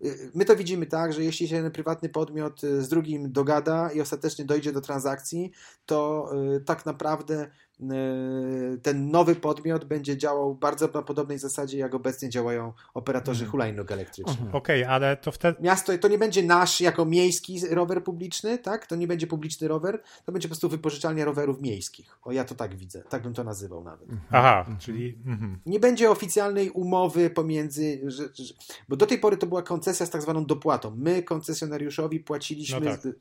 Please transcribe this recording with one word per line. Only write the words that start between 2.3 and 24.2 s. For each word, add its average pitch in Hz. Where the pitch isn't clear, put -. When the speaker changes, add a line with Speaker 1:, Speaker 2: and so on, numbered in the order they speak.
Speaker 1:
y, 139
z 127
drugim 151
dogada 151
i 151
ostatecznie 147
dojdzie 147
do 139
transakcji, 143
to, 151
y, 139
tak 160
naprawdę, 151
y, 131
ten 143
nowy 170
podmiot 151
będzie 143
działał 143
bardzo 151
na 151
podobnej 143
zasadzie, 139
jak 131
obecnie 131
działają 117
operatorzy 123
Speaker 2:
Mhm. 110
Speaker 1:
hulajnóg 107
elektrycznych. 95
Speaker 3:
Mhm. 113
Speaker 2:
Okej, 131
ale 135
to -
wtedy 170
Speaker 1:
Miasto, 180
to 208
nie 208
będzie 202
nasz 175
jako 170
miejski 180
rower 175
publiczny, 185
tak? 285
To 170
nie 170
będzie 165
publiczny 156
rower, 170
to 175
będzie 170
po -
prostu 160
wypożyczalnia 156
rowerów 143
miejskich. -
O, 123
ja 127
to 123
tak 98
widzę, 92
tak 120
bym 120
to 120
nazywał 95
nawet. -
Speaker 3:
Mhm. 107